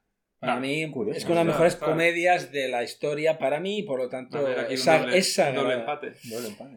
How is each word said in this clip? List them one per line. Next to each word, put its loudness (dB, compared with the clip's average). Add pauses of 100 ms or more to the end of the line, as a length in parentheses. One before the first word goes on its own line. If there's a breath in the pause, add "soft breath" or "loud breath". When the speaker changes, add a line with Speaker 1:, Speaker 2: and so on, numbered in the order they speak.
(380)
Speaker 1:
Para -2
Speaker 2:
Ah, -2
Speaker 1:
mí, -2
Speaker 3:
curioso. -4
Speaker 1:
es -6
que 0
una 4
de 2
las 2
Speaker 2:
Claro, 4
Speaker 1:
mejores 4
Speaker 2:
claro. 0
Speaker 1:
comedias 2
de -2
la -2
historia -2
para 0
mí, -4
y -4
por -4
lo -4
tanto, -8
Speaker 2:
A -2
ver, 0
aquí -4
un -2
Speaker 1:
esa, 4
Speaker 2:
doble, 2
Speaker 1:
es 2
sagrada. 2
Speaker 2:
doble 0
empate. -6 (160)
Speaker 3:
Doble -6
empate. -16